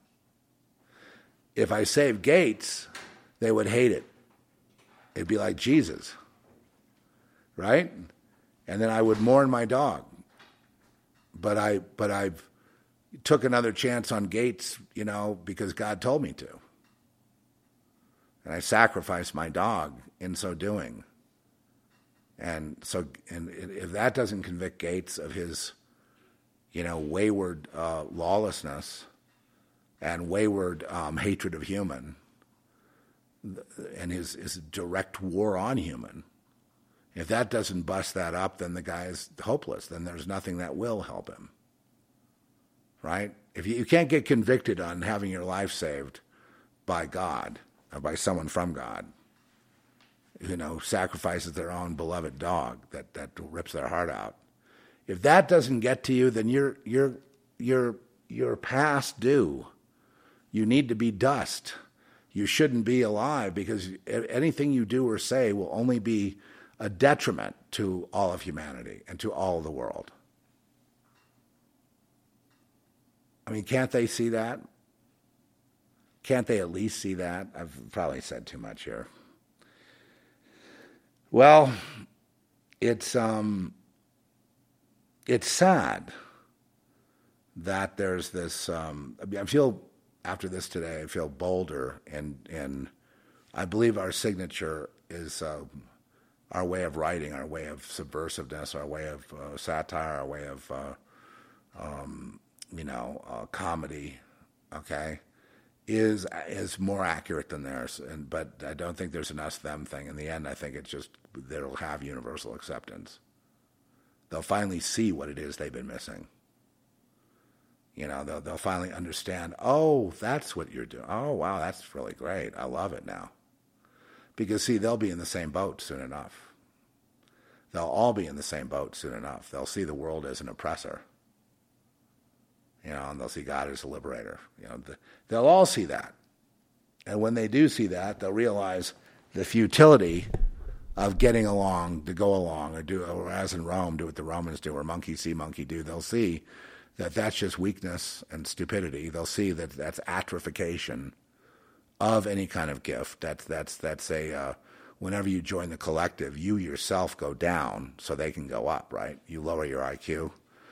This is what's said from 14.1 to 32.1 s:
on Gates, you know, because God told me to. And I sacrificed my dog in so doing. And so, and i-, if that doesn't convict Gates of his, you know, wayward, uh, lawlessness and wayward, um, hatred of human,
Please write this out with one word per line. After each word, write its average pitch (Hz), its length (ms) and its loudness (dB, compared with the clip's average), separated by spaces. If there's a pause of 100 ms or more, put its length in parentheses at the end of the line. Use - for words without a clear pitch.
on 104 120 0
Gates, 110 540 -2 (160)
you 104 100 -6
know, 104 400 -2
because 98 280 -4
God 104 280 -4
told 135 220 2
me 80 120 -4
to. - 260 -16 (1800)
And 78 100 -6
I 85 60 -4
sacrificed 95 760 2
my 82 140 -2
dog 82 520 -2 (200)
in 90 160 -6
so 92 180 -4
doing. 82 480 -4 (1400)
And 78 440 -6
so, 90 240 -4 (220)
and 82 220 -10
i-, 90 320 -10
if 87 100 -8
that 110 220 2
doesn't 101 300 0
convict 90 340 -6
Gates 90 400 -4
of 78 140 -8
his, 85 400 -6 (1000)
you 85 120 -4
know, 85 140 -4
wayward, 90 760 0
uh, 80 300 -2
lawlessness 82 1000 -2 (960)
and 85 300 -4
wayward, 95 580 2
um, 80 300 -4
hatred 95 360 0
of 78 100 -8
human, 76 520 -6 (1300)